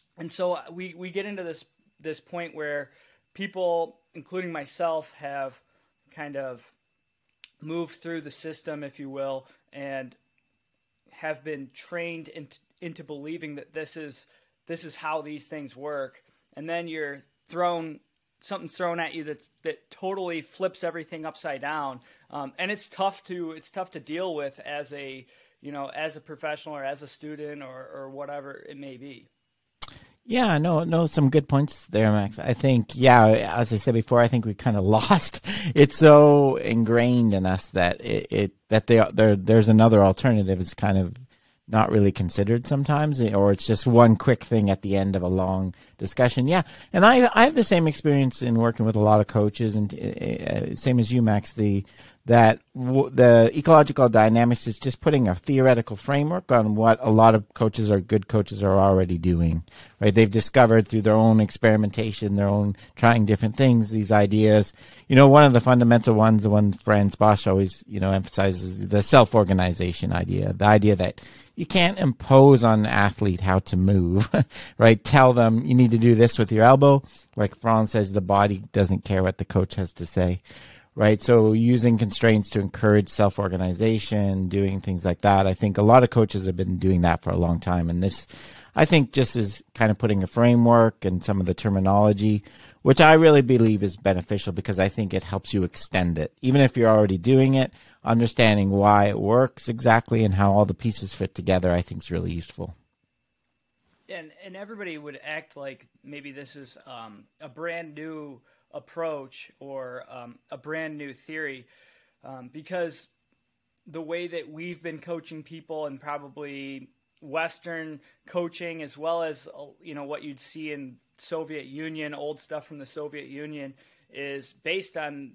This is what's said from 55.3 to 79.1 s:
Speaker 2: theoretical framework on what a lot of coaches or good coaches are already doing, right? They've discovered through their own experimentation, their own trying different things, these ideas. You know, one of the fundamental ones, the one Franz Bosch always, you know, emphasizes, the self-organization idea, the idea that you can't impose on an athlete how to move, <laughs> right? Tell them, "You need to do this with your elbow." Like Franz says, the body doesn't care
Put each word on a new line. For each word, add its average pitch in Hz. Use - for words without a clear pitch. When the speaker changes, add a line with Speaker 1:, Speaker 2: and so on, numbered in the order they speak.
Speaker 2:
theoretical 127
framework 147
on 107
what 113
a 110
lot 110
of 107
coaches 110
or 98
good 101
coaches 101
are 98
already 95
doing, 85
right? 104
They've 110
discovered 113
through 110
their 107
own 110
experimentation, 107
their 101
own 101
trying 117
different 104
things, 120
these 107
ideas. 107
You 135
know, 139
one 147
of 131
the 117
fundamental 120
ones, 107
the 107
one 104
Franz 101
Bosch 107
always, 95
you 101
know, 95
emphasizes, 95
the 101
self-organization 95
idea, 92
the 98
idea 104
that 92
you 170
can't 185
impose 135
on 110
an 107
athlete 101
how 95
to -
move, 95
<laughs> -
right? 113
Tell 131
them, 113
"You 123
need 123
to 117
do 117
this 117
with 110
your 110
elbow." 139
Like 104
Franz 110
says, 101
the 101
body 101
doesn't 95
care 95